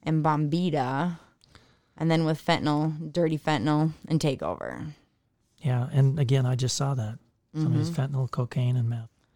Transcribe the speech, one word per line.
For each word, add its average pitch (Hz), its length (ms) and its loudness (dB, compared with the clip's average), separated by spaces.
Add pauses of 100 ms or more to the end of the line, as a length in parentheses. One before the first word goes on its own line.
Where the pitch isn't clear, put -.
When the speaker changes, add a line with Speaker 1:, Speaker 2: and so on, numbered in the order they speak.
Speaker 1:
And 160 200 0
Bombita. 151 920 0 (800)
And 160 140 0
then 165 140 4
with 156 200 0
fentanyl, 151 680 0
dirty 160 260 0
fentanyl, 151 540 0 (160)
and 160 120 0
takeover. 90 680 -4 (720)
Speaker 2:
Yeah, 127 340 0
and 135 260 4
again, 131 280 2
I 127 100 2
just 123 200 -2
saw 139 180 -2
that. 113 240 -4 (360)
Somebody's 151 360 0
Speaker 1:
Mm-hmm. 139 260 -4
Speaker 2:
fentanyl, 131 140 -2
cocaine, 123 460 0
and 117 120 0
meth. 117 200 -6 (280)